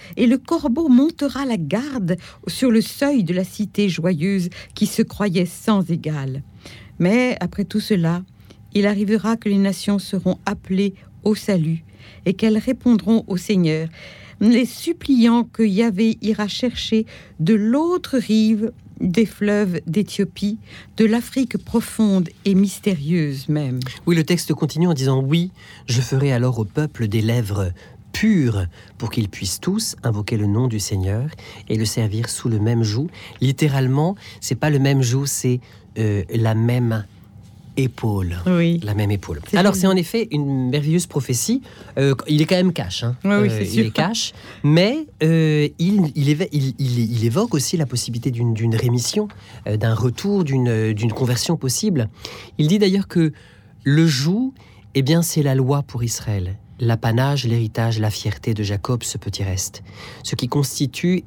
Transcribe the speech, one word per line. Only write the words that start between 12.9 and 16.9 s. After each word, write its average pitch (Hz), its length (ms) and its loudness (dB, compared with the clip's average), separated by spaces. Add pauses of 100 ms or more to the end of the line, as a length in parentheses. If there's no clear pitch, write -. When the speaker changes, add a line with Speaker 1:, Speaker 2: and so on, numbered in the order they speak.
Speaker 1:
au 180 120 -2
Seigneur, 160 500 0 (540)
les 233 240 6
suppliant 240 760 2
que - 180 -4
Yahvé 220 580 2
ira 208 260 -2
chercher 220 600 -4 (340)